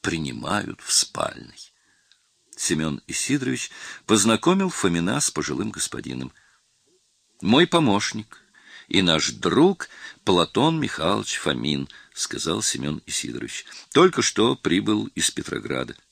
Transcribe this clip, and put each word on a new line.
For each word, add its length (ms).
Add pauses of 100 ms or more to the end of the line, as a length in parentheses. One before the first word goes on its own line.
принимают 800
в 120
спальной. 800 (840)
Семён 500
Исидорович 640 (360)
познакомил 640
Фомина 500
с 100
пожилым 400
господином. 640 (1080)
«Мой 260
помощник 720 (460)
и 140
наш 280
друг 580 (360)
Платон 560
Михайлович 560
Фомин», — 520 (240)
сказал 480
Семён 460
Исидорович. 600 (280)
«Только 260
что 360
прибыл 580
из 160
Петрограда». 640 (180)